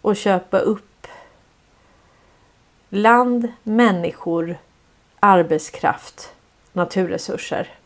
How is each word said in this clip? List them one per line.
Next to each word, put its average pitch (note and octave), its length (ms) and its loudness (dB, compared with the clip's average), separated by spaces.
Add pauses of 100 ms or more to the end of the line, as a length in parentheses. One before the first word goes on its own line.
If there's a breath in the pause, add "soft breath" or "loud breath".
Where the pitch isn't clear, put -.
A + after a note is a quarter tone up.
och G#3 160 0
köpa F#3+ 420 0
upp - 480 -4 (1800 soft breath)
land, A#3 640 2 (100)
människor, E3+ 960 0 (640)
arbetskraft, - 1120 0 (400)
naturresurser. - 960 -4 (180)